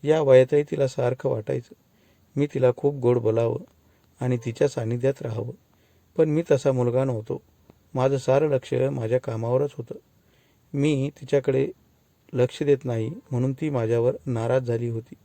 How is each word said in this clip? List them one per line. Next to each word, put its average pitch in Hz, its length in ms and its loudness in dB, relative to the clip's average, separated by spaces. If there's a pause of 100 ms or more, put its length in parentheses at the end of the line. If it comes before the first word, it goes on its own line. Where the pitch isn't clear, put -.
या 156 140 4
वयातही 135 420 6
तिला 143 240 -2
सारखं 127 420 -2
वाटायचं, 127 440 -4 (640)
मी 143 180 0
तिला 127 140 2 (100)
खूप 143 180 -2
गोड 123 220 2
बोलावं 113 400 0 (640)
आणि 127 240 -2
तिच्या 123 220 0
सानिध्यात 123 540 -2
राहावं. 113 300 -8 (680)
पण 160 120 4
मी 156 220 0
तसा 139 200 2
मुलगा 123 320 0
नव्हतो. 117 380 -6 (520)
माझं 135 240 0
सारं 139 320 2
लक्ष 131 240 -2
माझ्या 127 460 -2
कामावरच 120 540 -2
होतं. - 220 -12 (760)
मी 143 380 0 (100)
तिच्याकडे 135 500 0 (600)
लक्ष 123 300 0
देत 139 220 2
नाही 117 240 -4 (220)
म्हणून 131 220 -2
ती 151 160 -4
माझ्यावर 117 460 0 (100)
नाराज 120 360 0
झाली 120 280 -4
होती. 113 360 -10